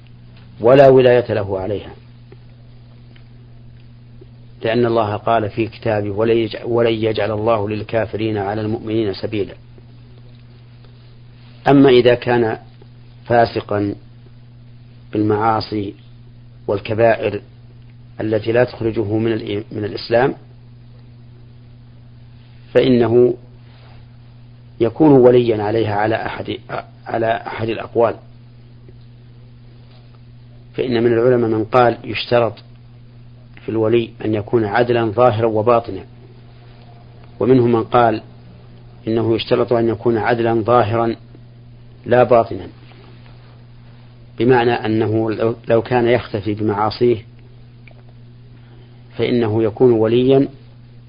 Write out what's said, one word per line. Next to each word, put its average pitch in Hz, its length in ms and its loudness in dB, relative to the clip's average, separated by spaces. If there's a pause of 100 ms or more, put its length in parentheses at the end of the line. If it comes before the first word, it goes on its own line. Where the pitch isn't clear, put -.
(600)
ولا 135 300 6
ولاية 123 440 4
له 98 260 -4
عليها، 92 320 -8 (2750)
لأن 117 220 0
الله 113 300 0
قال 110 340 -2
في 110 180 -4
كتابه: 104 440 -4
"ولن 113 260 0 (100)
يج-، - 180 -12
ولن 117 280 0
يجعل 110 380 -2
الله 107 380 -2
للكافرين 107 680 -4
على 101 240 -4
المؤمنين 107 520 -4
سبيلا". 101 400 -8 (2250)
أما 139 220 6
إذا 123 260 6
كان 120 420 -2 (680)
فاسقا 104 720 0 (1160)
بالمعاصي 107 800 -2 (720)
والكبائر 107 720 -2 (800)
التي 110 300 -2
لا 120 120 2
تخرجه 110 540 -4
من 113 160 -2
الإ-، 104 400 -8
من 107 120 -8
الإسلام 117 500 -2 (2500)
فإنه 123 600 2 (1500)
يكون 143 320 2
وليا 120 520 4
عليها 107 320 -2
على 107 300 -2
أحد، 101 320 -10 (500)
على 113 400 -2
أحد 110 220 -8
الأقوال، 110 460 -2 (2500)
فإن 120 300 -2
من 120 100 2
العلماء 120 360 2
من 110 160 0
قال 120 380 2
يشترط 113 500 -2 (1120)
في - 40 -8
الولي 113 400 0 (160)
أن 107 80 -2
يكون 107 320 -2
عدلا 117 400 0
ظاهرا 113 400 2
وباطنا، 107 600 -2 (1300)
ومنهم 120 320 2
من 113 120 0
قال 113 380 0 (840)
إنه 113 280 -2
يشترط 120 380 -2
أن 117 160 0
يكون 113 280 -2
عدلا 113 360 0
ظاهرا 117 640 0 (880)
لا 120 180 4
باطنا، 110 440 0 (1700)
بمعنى 120 320 2
أنه 110 600 -2
لو، 113 240 -2 (120)
لو 113 140 2
كان 117 260 0
يختفي 107 460 -2
بمعاصيه 107 720 -2 (1900)
فإنه 117 460 0
يكون 113 280 2
وليا 123 560 2 (600)